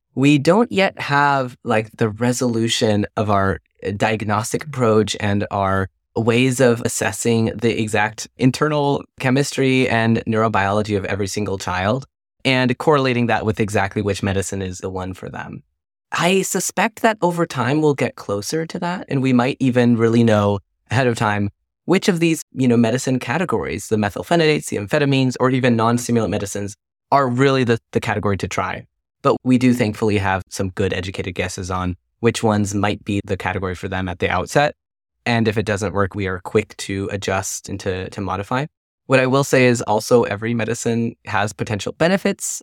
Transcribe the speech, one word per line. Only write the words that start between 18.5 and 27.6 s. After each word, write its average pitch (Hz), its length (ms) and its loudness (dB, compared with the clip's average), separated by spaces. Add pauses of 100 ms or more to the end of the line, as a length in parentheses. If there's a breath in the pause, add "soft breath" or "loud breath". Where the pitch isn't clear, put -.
to 175 140 -10
that, 175 300 -6
and 135 120 -2
we 131 120 2
might 123 260 2
even 120 380 4
really 117 260 4
know 104 340 4 (320)
ahead 127 160 2
of 117 100 2
time 104 360 0 (340)
which 185 240 2
of 170 100 2
these, 160 220 2 (120)
you 127 140 0
know, 117 100 4
medicine 123 420 0
categories, 110 680 -4
the 110 80 0
methylphenidates, 151 720 0
the 110 80 -4
amphetamines, 135 640 0
or 127 120 2
even 127 240 2
non-stimulant 117 560 2
medicines, 101 440 -6 (360)
are 139 160 4
really 131 360 4